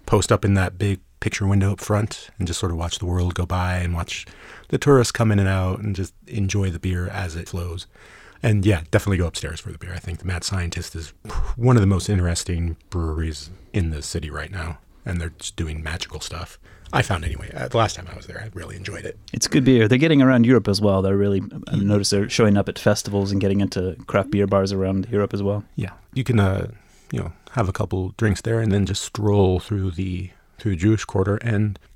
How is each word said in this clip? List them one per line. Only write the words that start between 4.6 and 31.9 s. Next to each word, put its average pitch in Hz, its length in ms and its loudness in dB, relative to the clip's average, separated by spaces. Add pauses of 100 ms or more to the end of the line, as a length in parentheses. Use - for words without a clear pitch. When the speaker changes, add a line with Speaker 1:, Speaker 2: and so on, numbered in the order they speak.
Speaker 1:
the - 80 0
tourists 135 340 6
come 110 200 2
in 101 80 4
and 95 100 4
out 95 300 0
and 104 160 -4
just 98 180 -6 (140)
enjoy 98 420 -2
the 82 100 -6
beer 90 280 -2
as 90 280 -6
it 85 140 -10
flows. 87 380 -8 (560)
And 104 220 4
yeah, 92 160 4 (100)
definitely 101 260 2
go 85 100 0
upstairs - 340 -8
for - 100 -12
the 80 60 -14
beer. 87 180 -14
I 85 40 -10
think 85 200 -10
the - 60 -12
Mad 90 180 -6
Scientist 87 520 -6
is 80 180 -12 (420)
one 120 220 4
of 107 40 6
the 95 60 6
most 95 220 2
interesting 87 680 -2 (140)
breweries 80 600 -6 (220)
in 87 180 -2
the 76 120 -6
city 78 280 -8
right 76 220 -10
now, 85 280 -8 (260)
and 87 160 -4
they're 78 180 -6
just - 160 -14
doing 78 260 -6
magical 80 380 -8
stuff. - 400 -12 (320)
I 127 120 2
found 82 200 -4
anyway. - 320 -6
Uh, - 140 -6
the - 80 0
last 113 180 2
time 87 160 -14
I - 60 -14
was - 100 -18
there, - 160 -14
I 110 100 -12
really 90 220 -12
enjoyed 92 300 -10
it. - 120 -10 (140)
Speaker 2:
It's - 160 -2
good 135 160 4
beer. 123 240 8
They're 127 100 6
getting 151 240 6
around 127 240 8
Europe 117 220 6
as 98 140 2
well. 98 200 4
They're 98 160 2
really, 101 240 2 (280)
I've - 100 0
Speaker 1:
Mm. 101 40 0
Speaker 2:
noticed 101 280 2
they're 101 180 0
showing 104 280 4
up 98 100 0
at - 100 -6
festivals 101 540 0
and 101 80 0
getting 98 220 2
into 92 340 -2 (120)
craft 95 220 0
beer 101 160 2
bars 98 280 2
around 95 360 0
Europe 104 240 0
as 101 80 -2
well. 101 220 -2 (140)
Speaker 1:
Yeah. - 140 -4 (220)
You 127 120 -2
can, - 140 2
uh, 95 280 2 (440)
you - 80 -4
know, 87 120 -6 (200)
have 101 180 -2
a - 20 -2
couple 95 460 -4
drinks 107 240 0
there 113 180 -2
and 110 140 0
then 101 120 2
just 101 180 -4
stroll 101 560 2
through 95 320 -2
the, 92 380 -6 (300)
through 104 120 -2
the 90 60 -2
Jewish 107 280 2
Quarter 101 320 0
and, 107 420 -2 (160)